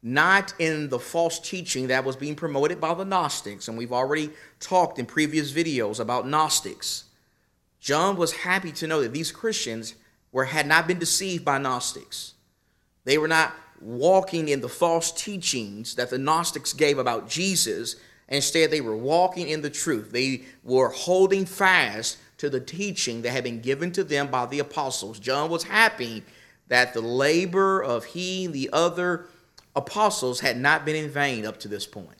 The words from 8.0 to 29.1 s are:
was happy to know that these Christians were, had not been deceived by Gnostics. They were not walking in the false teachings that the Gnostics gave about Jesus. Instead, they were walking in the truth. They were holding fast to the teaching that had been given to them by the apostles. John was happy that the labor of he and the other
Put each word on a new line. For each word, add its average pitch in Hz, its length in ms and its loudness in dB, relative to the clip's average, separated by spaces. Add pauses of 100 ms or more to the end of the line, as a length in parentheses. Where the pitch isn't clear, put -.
was 170 160 0
happy 180 400 -2
to 160 140 -6
know 156 140 0
that 120 140 -2
these 156 180 -4
Christians 113 640 -6 (380)
were, 131 140 2
had 147 200 2
not 160 220 6
been 180 100 2
deceived 165 460 -2
by 139 140 2
Gnostics. - 760 -6 (680)
They 139 140 4
were 156 100 2
not 165 260 4 (260)
walking 160 680 2
in 139 120 2
the 120 80 -6
false 165 440 2
teachings 120 840 -6
that 123 140 -2
the 127 80 -4
Gnostics 156 540 0
gave 143 260 4
about 120 300 -2
Jesus. 120 680 -2 (320)
Instead, 147 420 2
they 151 100 2
were 110 160 -2
walking 170 520 2
in 156 140 -4
the 147 80 -4
truth. 117 400 -4
They 131 320 -2 (220)
were 127 240 4
holding 190 560 2
fast 156 720 2 (220)
to 147 100 -4
the 135 120 -2
teaching 165 640 -6
that 120 80 -2
had 127 140 -2
been 117 160 -6
given 139 320 -2
to 190 100 -2
them 143 260 0
by 127 180 -2
the 139 120 -6
apostles. 131 600 -4
John 139 300 0
was 170 140 -2
happy 185 580 2 (460)
that 123 260 4
the 117 60 -2
labor 170 840 2
of 120 220 -2
he 185 420 -6
and 165 80 -6
the 135 180 -4
other 170 540 0 (500)